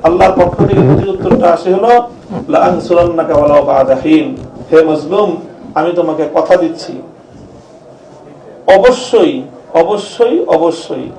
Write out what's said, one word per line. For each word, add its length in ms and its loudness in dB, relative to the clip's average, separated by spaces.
আল্লাহর 300 2
পক্ষ 240 0
থেকে 180 2
প্রতিউত্তরটা 760 2
আসে 240 0
হলো, 280 4
"লা 100 0
আনসুরান্নাকা 760 0
ওয়ালাউ 300 2
বা'দা 400 0
হিন।" 320 2
হে 120 6
মজলুম, 520 -2
আমি 180 -2
তোমাকে 420 -2
কথা 220 2
দিচ্ছি, 460 -6
অবশ্যই, 760 2
অবশ্যই, 720 0
অবশ্যই। 760 -4